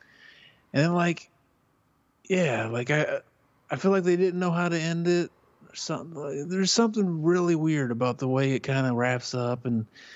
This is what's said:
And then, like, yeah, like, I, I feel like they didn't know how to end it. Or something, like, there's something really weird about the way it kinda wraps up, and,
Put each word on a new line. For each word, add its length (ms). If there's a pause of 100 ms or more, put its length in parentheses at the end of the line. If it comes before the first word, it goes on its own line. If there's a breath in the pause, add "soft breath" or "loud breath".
(720 soft breath)
And 100
then, 100
like, 380 (1000)
yeah, 380
like, 240
I, 300 (480)
I 80
feel 140
like 120
they 140
didn't 220
know 120
how 180
to 100
end 280
it. 240 (380)
Or 60
something, 400
like, 340
there's 220
something 520
really 320
weird 360
about 280
the 80
way 260
it 100
kinda 300
wraps 400
up, 320
and, 220 (280 loud breath)